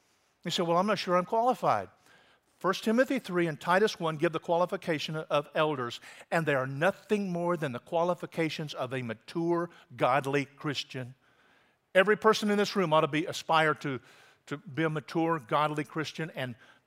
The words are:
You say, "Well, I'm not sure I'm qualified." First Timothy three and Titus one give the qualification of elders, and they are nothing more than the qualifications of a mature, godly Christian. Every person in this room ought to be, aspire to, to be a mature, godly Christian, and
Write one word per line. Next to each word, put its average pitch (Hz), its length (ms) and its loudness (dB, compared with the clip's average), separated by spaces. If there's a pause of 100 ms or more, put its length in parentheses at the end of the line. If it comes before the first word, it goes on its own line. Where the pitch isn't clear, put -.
(440)
You 170 80 -6
say, 180 120 0
"Well, 170 140 2
I'm 196 100 2
not 208 120 0
sure 180 160 0
I'm 180 100 2
qualified." 185 640 0 (680)
First 185 260 -2
Timothy 247 360 2
three 175 280 0
and 147 120 -6
Titus 196 400 2
one 160 180 -2
give - 140 2
the - 80 -4
qualification 170 760 -2
of 147 400 -2
elders, 143 440 0 (320)
and 165 140 2
they 143 100 2
are 131 120 0
nothing 185 640 -2
more 175 240 0
than 151 160 -4
the 117 80 -8
qualifications 165 960 -2
of 135 200 -6
a 131 80 -4
mature, 170 680 -4 (260)
godly 139 500 2 (120)
Christian. 131 560 -6 (800)
Every 196 240 6
person 214 320 2
in 202 80 2
this 202 180 0
room 175 180 2
ought 156 80 6
to 156 60 4
be, 151 180 -2
aspire 156 500 2
to, 135 240 -6 (480)
to 143 100 -8
be 151 260 -6
a 160 60 0
mature, 165 500 -2
godly 151 440 0
Christian, 160 520 -8
and 127 200 -6 (320)